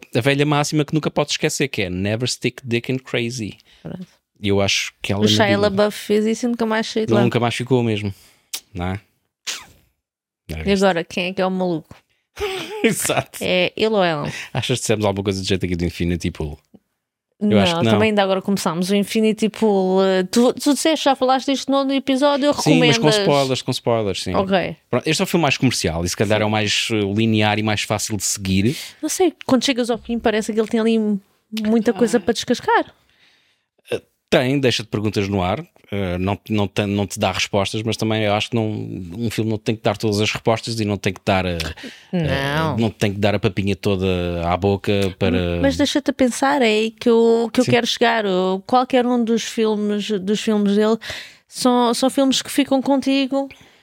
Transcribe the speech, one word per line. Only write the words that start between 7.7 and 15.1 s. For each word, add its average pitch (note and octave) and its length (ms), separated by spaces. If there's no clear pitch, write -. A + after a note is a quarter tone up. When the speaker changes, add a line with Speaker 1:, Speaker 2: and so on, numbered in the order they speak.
Speaker 1:
mesmo, G#2 300
não F2 120
é? F#2+ 140
Não - 80
é - 20
Speaker 2:
E D#2 40
Speaker 1:
visto. G3 200
Speaker 2:
agora, E3+ 200
quem F3+ 220
é F#3 60
que F#3+ 100
é F#3 40
o F#3 40
maluco? F3+ 440
Speaker 1:
<laughs> F#4+ 460
Exato. - 600
Speaker 2:
É F3+ 340
ele A3 180
ou G3+ 80
ela? D#3+ 300
Speaker 1:
Achas B2+ 260
que - 40
dissemos G#2+ 220
alguma G2 200